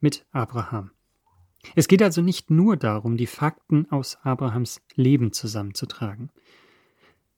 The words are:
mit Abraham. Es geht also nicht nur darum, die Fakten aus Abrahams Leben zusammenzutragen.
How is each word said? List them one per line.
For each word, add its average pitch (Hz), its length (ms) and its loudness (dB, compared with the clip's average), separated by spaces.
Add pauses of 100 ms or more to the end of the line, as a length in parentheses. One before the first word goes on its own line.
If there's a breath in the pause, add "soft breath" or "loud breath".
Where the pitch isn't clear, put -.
mit 147 280 0
Abraham. 113 640 -6 (800 loud breath)
Es 160 120 4
geht 196 160 6
also 170 200 2
nicht 180 280 -2
nur 175 280 4
darum, 113 400 -2
die 117 80 -2
Fakten 156 640 -2
aus 139 320 -4
Abrahams 123 580 -4 (140)
Leben 127 400 2
zusammenzutragen. 107 960 -8 (1080 soft breath)